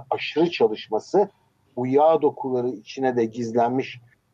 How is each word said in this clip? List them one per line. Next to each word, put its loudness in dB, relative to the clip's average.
aşırı -2
çalışması 0
bu -2
yağ 4
dokuları -2
içine -4
de 2
gizlenmiş -2